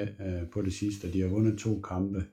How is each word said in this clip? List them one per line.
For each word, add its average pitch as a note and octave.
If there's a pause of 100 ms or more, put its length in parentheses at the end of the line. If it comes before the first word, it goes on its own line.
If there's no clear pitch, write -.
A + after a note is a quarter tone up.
(180)
A, G2
øh, E2+
på G#2+
det F#2+
sidste, G2+
og F2
de F#2
har F#2+
vundet G#2+
to G#2+
kampe F#2+